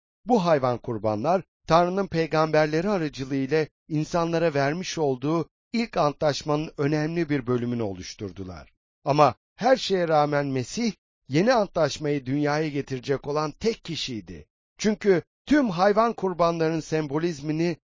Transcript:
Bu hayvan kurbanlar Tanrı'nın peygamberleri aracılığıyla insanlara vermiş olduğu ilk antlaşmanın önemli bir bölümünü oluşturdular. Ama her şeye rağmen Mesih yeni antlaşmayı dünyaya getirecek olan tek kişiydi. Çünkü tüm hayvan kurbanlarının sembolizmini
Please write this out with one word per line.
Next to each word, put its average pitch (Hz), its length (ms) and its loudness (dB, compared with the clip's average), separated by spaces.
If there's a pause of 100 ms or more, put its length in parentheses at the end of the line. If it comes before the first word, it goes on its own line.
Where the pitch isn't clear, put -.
(260)
Bu 208 200 2
hayvan 127 320 2
kurbanlar 110 680 -2 (240)
Tanrı'nın 180 400 2
peygamberleri 156 840 0
aracılığıyla 139 800 -2 (200)
insanlara 165 640 0
vermiş 143 440 -2
olduğu 147 520 0 (240)
ilk 226 240 -2
antlaşmanın 151 800 0
önemli 151 520 0
bir 135 180 -2
bölümünü 120 340 0
oluşturdular. 92 920 -10 (300)
Ama 143 320 4 (200)
her 247 220 2
şeye 180 300 0
rağmen 147 380 2
Mesih 139 480 -2 (340)
yeni 185 260 2
antlaşmayı 151 720 -2
dünyaya 147 440 0
getirecek 135 580 -4
olan 151 240 -2
tek - 320 -4
kişiydi. 101 640 -10 (300)
Çünkü 196 460 2 (220)
tüm 277 240 4
hayvan 208 440 2
kurbanlarının 165 680 0
sembolizmini 156 960 -2 (160)